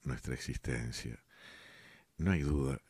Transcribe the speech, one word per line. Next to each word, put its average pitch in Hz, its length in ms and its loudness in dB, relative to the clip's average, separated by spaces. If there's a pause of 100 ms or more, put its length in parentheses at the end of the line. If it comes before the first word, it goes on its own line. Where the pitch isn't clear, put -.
nuestra - 320 -4
existencia. 60 880 -4 (960)
No 87 140 4
hay 82 100 6
duda 69 480 4